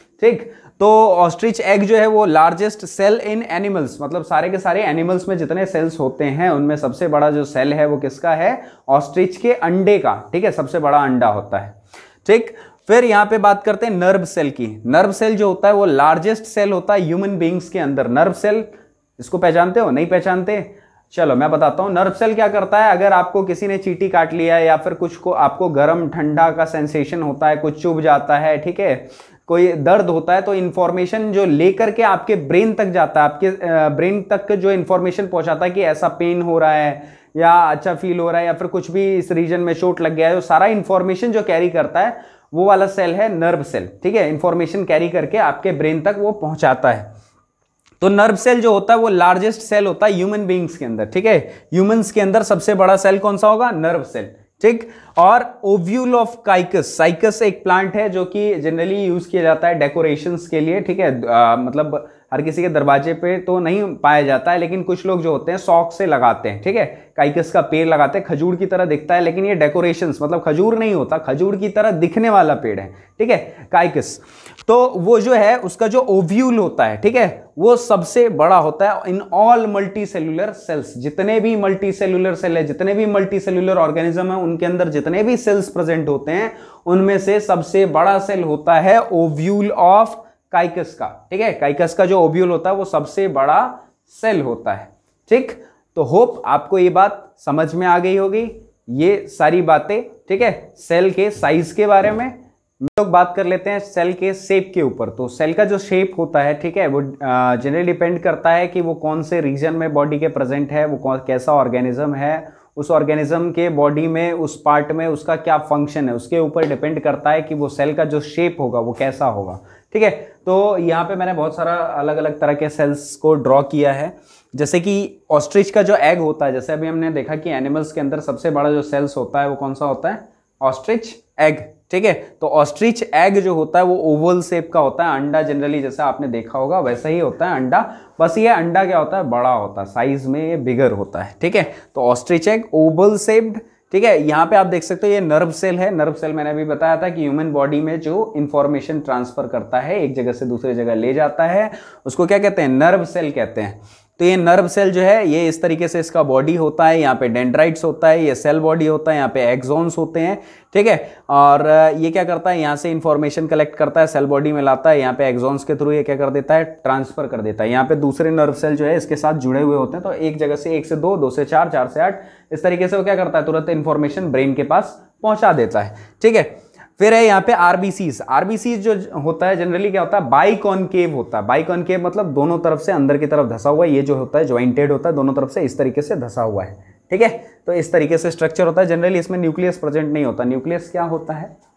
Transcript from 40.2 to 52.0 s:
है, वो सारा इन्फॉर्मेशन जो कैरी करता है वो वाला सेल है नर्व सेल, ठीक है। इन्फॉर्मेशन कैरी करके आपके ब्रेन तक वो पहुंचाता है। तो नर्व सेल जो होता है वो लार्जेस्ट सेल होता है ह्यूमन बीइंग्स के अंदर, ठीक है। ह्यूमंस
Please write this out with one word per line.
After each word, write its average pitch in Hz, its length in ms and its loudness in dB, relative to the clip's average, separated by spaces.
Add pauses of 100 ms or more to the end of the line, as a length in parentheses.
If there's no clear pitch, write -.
है, 170 60 2
वो 180 80 0
सारा 180 260 4
इन्फॉर्मेशन 190 640 0
जो 208 100 0
कैरी 180 280 0
करता 165 300 0
है 233 160 -2 (360)
वो 170 120 0
वाला 196 220 4
सेल 180 280 -2
है 208 160 0
नर्व 165 320 0
सेल, 95 260 -6 (140)
ठीक 185 120 0
है। 185 140 2
इन्फॉर्मेशन 170 560 -2
कैरी 165 240 0
करके 170 300 -2
आपके 160 340 0
ब्रेन 156 300 -2
तक 202 160 0
वो 208 160 0
पहुंचाता 151 560 0
है। 107 220 -4 (920)
तो - 60 4
नर्व 214 280 4
सेल 247 240 2
जो 226 120 4
होता 202 220 2
है 226 60 4
वो 226 80 2
लार्जेस्ट 185 520 2
सेल 208 260 0
होता 185 200 0
है 214 60 2
ह्यूमन 202 340 -2
बीइंग्स 180 300 -2
के 139 80 -10
अंदर, 110 220 -4
ठीक 190 200 -2
है। 214 100 4 (380)
ह्यूमंस 208 380 2